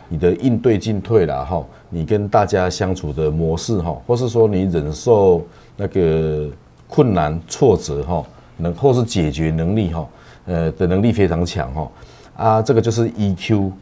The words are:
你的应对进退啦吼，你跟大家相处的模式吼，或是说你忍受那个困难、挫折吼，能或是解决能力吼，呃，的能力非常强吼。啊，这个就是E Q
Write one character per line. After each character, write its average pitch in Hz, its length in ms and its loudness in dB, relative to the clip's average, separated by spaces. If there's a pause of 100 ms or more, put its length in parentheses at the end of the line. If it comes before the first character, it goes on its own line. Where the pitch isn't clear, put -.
你 85 80 -4
的 90 160 2
应 117 240 0
对 113 200 2
进 101 240 -4
退 104 240 2
啦 67 200 -4
吼， 78 200 -4 (240)
你 85 140 -6
跟 101 240 0
大 104 180 2
家 92 240 0
相 95 240 -2
处 78 200 -6
的 78 180 -2
模 82 240 0
式 104 240 -2
吼， 82 260 -6
或 120 80 0
是 123 140 0
说 113 180 4
你 98 180 2
忍 80 280 -2
受 95 540 4 (340)
那 101 100 -4
个 80 600 0 (380)
困 123 260 2
难、 80 340 0
挫 - 300 4
折 73 260 -6
吼， 80 220 -4 (320)
能 85 160 -4
或 135 180 2
是 123 120 2
解 87 260 0
决 80 220 -2
能 82 240 0
力 95 160 0
吼， 82 180 -6 (380)
呃， 82 240 -2
的 - 160 -2
能 95 160 2
力 117 80 4
非 98 160 2
常 85 180 0
强 65 300 -6
吼。 78 160 -6 (440)
啊， 110 260 2
这 113 100 2
个 113 80 4
就 113 120 2
是 117 240 0
E 101 200 0
Q 98 360 0 (100)